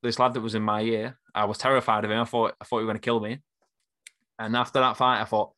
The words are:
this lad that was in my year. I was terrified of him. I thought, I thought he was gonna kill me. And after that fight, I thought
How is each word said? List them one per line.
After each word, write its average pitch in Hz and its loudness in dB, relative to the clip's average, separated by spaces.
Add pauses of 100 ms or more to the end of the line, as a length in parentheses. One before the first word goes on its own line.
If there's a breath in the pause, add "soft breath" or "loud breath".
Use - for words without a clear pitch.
this 120 -2
lad 127 4
that 123 -4
was 110 -4
in 107 -2
my 107 0
year. 113 -2 (160)
I 104 0
was 104 -4
terrified 123 2
of 107 -2
him. 110 0
I 117 0
thought, 117 0
I 107 -16
thought 117 -2
he 110 -2
was 110 -2
gonna 107 -4
kill 117 0
me. 113 -8 (960)
And 110 -4
after 123 0
that 127 2
fight, 127 2
I 110 -2
thought 107 -2